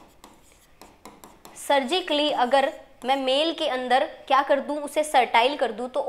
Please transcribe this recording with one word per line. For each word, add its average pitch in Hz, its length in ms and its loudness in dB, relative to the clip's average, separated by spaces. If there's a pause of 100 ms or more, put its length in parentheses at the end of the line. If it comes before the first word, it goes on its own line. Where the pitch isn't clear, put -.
(1600)
सर्जिकली 294 720 0
अगर 262 400 2 (320)
मैं 262 120 0
मेल 277 380 0
के 311 140 -4
अंदर 254 360 0 (240)
क्या 269 140 4
कर 285 180 2
दूं, 262 180 -6
उसे 294 260 -4
सर्टाइल 247 520 2
कर 240 160 -2
दूं, 240 160 -10
तो 277 200 -6